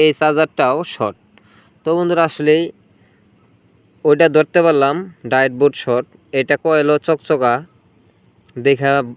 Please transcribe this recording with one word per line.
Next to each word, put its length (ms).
এই 60
চার্জারটাও 580
শর্ট। 240
তো 100
বন্ধুরা, 340
আসলেই 320
ওইটা 240
ধরতে 360
পারলাম 300
ডায়েট 280
বোর্ড 240
শর্ট, 220
এটা 300
কয়েলও 320
চকচকা 480
দেখা 360